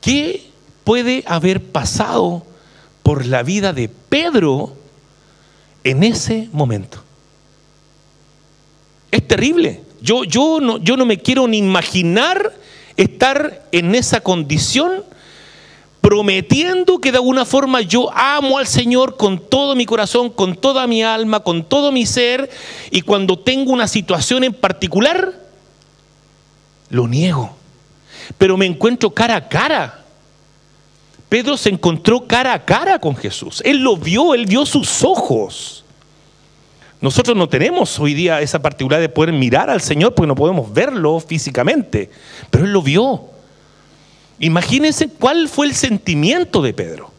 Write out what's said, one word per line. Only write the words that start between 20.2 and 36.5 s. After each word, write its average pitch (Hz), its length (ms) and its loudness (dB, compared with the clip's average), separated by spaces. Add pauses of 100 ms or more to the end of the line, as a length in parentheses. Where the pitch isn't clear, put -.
con 185 260 -2
toda 262 300 0
mi 233 160 0
alma, 220 380 0
con 170 240 -4
todo 285 280 0
mi 247 140 0
ser, 254 420 -2 (420)
y 185 120 0
cuando 190 360 0
tengo 262 340 0
una 247 160 0
situación 247 540 -2
en 254 120 0
particular, 220 800 -2 (1500)
lo 123 180 -2
niego. 135 480 -2 (840)
Pero 190 180 4
me 190 80 2
encuentro 208 460 0
cara 226 260 0
a 151 120 -6
cara. 220 560 -2 (1200)
Pedro 247 300 0
se - 100 0
encontró 196 580 2
cara 247 280 2
a 170 100 -6
cara 330 340 2
con 147 160 -2
Jesús. - 520 -10
Él 277 120 2
lo 254 200 2
vio, 226 360 2
él 240 120 0
vio 226 180 2
sus - 400 -2
ojos. - 800 -2 (1160)